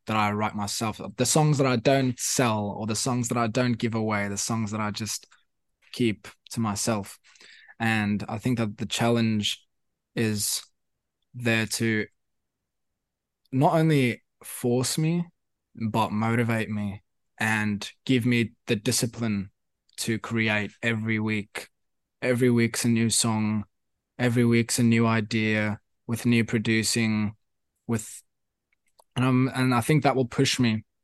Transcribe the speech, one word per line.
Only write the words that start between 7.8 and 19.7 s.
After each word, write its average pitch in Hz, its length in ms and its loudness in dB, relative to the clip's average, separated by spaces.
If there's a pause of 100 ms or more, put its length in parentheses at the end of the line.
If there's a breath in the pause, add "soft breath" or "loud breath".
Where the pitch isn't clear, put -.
I 113 100 -6
think 123 200 -2
that 110 180 -4
the 110 100 -8
challenge 113 800 0 (520)
is 107 460 -2 (720)
there 113 340 0
to 110 400 -2 (1500)
not 151 220 4
only 151 500 2 (180)
force 123 560 -2
me, 170 300 0 (480)
but 113 340 -2
motivate 113 580 0
me 104 340 -6 (360)
and 107 500 -2 (160)
give 123 220 2
me 120 260 2 (140)
the 117 100 0
discipline 110 720 -2 (480)